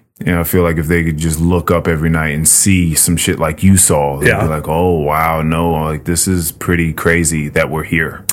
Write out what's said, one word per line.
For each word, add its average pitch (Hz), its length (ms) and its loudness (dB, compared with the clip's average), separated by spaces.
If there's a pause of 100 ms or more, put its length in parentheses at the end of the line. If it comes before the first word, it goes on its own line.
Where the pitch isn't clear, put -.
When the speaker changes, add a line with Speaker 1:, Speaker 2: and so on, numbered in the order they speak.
(240)
Speaker 1:
You 92 80 0
know, 85 80 0
I 85 40 -2
feel 90 180 2
like 82 140 2
if 80 100 -2
they 85 160 2
could 80 160 -2
just 80 220 -2
look 85 300 2
up 85 180 0
every 82 220 0
night 78 240 0
and 78 120 -2
see 90 480 2
some 85 220 0
shit - 220 -2
like 78 240 -2
you 95 140 6
saw, 73 420 0
they'd 76 100 0
Speaker 2:
Yeah. 98 140 0
Speaker 1:
be 80 60 0
like, 78 200 -4
"Oh, 85 320 0
wow, 80 420 0
no, 82 300 0
like, 78 320 -4
this 85 240 -2
is 90 240 -2
pretty 85 400 -2
crazy 82 580 0
that 78 200 -2
we're 78 140 -4
here." 78 480 -4